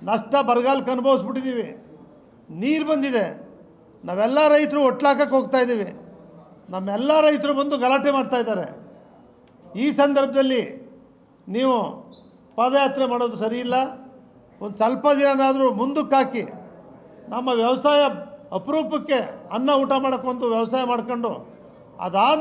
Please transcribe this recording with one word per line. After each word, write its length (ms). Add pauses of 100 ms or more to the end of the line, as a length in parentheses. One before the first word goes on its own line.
ನಷ್ಟ, 320 (160)
ಬರಗಾಲಕ್ಕೆ 460
ಅನುಭವಿಸ್ಬಿಟ್ಟಿದ್ದೀವಿ. 720 (960)
ನೀರು 260
ಬಂದಿದೆ, 360 (800)
ನಾವೆಲ್ಲ 360 (160)
ರೈತರು 340
ಒಟ್ಲಾಕಕ್ಕೆ 480
ಹೋಗ್ತಾ 260
ಇದ್ದೀವಿ, 260 (840)
ನಮ್ಮೆಲ್ಲ 380 (160)
ರೈತರು 340
ಬಂದು 140 (100)
ಗಲಾಟೆ 320
ಮಾಡ್ತಾ 260
ಇದ್ದಾರೆ. 240 (1000)
ಈ 200 (160)
ಸಂದರ್ಭದಲ್ಲಿ 600 (840)
ನೀವು 260 (840)
ಪಾದಯಾತ್ರೆ 540
ಮಾಡೋದು 300
ಸರಿ 220
ಇಲ್ಲ. 120 (840)
ಒಂದು 200
ಸ್ವಲ್ಪ 260 (120)
ದಿನನಾದರೂ 460 (140)
ಮುಂದಕ್ಕೆ 400
ಹಾಕಿ, 240 (920)
ನಮ್ಮ 140 (120)
ವ್ಯವಸಾಯ 420 (560)
ಅಪರೂಪಕ್ಕೆ 640 (360)
ಅನ್ನ 140 (120)
ಊಟ 120 (100)
ಮಾಡೋಕ್ಕೊಂದು 500
ವ್ಯವಸಾಯ 380
ಮಾಡ್ಕೊಂಡು, 400 (760)
ಅದಾದ 360